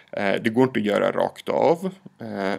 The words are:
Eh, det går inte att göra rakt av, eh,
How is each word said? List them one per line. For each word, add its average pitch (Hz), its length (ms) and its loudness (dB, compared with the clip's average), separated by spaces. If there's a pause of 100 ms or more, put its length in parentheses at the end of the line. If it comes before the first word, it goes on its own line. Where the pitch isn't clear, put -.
(120)
Eh, 98 300 0
det 113 80 0
går 123 140 4
inte 123 160 0
att 104 60 0
göra 101 260 2
rakt - 360 -2
av, 170 460 2 (240)
eh, 101 400 -6